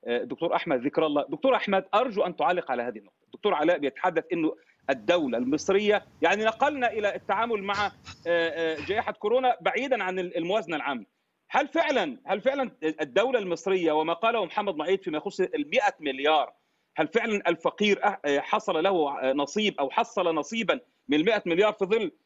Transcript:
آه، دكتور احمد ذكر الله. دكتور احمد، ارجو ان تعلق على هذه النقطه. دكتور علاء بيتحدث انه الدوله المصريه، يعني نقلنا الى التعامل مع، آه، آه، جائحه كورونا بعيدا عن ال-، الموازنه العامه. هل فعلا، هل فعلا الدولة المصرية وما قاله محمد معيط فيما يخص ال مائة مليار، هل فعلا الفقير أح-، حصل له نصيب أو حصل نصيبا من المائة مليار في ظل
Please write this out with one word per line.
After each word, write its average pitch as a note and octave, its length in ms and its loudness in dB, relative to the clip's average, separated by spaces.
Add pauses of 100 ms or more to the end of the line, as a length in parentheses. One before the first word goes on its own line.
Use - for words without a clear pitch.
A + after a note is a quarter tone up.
آه، A#2+ 180 -2
دكتور B2+ 300 -4
احمد C#3 320 -2
ذكر D#3 200 -2
الله. D3 220 0
دكتور B3 280 0
احمد، G3 280 0 (100)
ارجو G#3 280 0
ان F#3 140 -2
تعلق E3+ 340 0
على A#2+ 120 -2
هذه A#2+ 160 -6
النقطه. - 340 -20
دكتور G3+ 220 0
علاء D#3 240 2
بيتحدث D#3 540 -2
انه D#3+ 240 -2 (340)
الدوله C3+ 480 0
المصريه، F#3+ 680 2 (180)
يعني G3+ 220 2
نقلنا B3 480 0
الى G#3 220 -2
التعامل G#3 480 -2
مع، G3 120 -4 (100)
آه، G3 60 -2 (360)
آه، E3 500 0 (100)
جائحه G#3 260 -2
كورونا A#3+ 480 2
بعيدا G#3 440 0
عن F#3 140 -2
ال-، F3+ 180 -6
الموازنه E3+ 400 -2
العامه. B2+ 280 -4 (500)
هل C#4 140 4
فعلا، C4 580 0
هل G3 140 -2
فعلا C4+ 300 0 (120)
الدولة D#3+ 560 0
المصرية F3+ 540 0
وما D#3 200 2
قاله A3+ 320 0
محمد G3 320 -4
معيط F3+ 280 0
فيما D#3 120 -4
يخص F#3+ 240 -6
ال D3+ 320 -2
مائة G#3 280 2
مليار، C#3 520 0 (440)
هل D#3+ 120 0
فعلا A3 400 0
الفقير F3+ 560 2
أح-، G3+ 220 0
حصل D#3+ 560 0
له D#3+ 380 2 (120)
نصيب D#3 480 0
أو C3+ 100 0
حصل F3+ 440 0
نصيبا D#3+ 460 -2 (280)
من D3 120 4
المائة G#3 260 2
مليار F#3 260 4
في G3+ 120 -2
ظل G3+ 280 0 (120)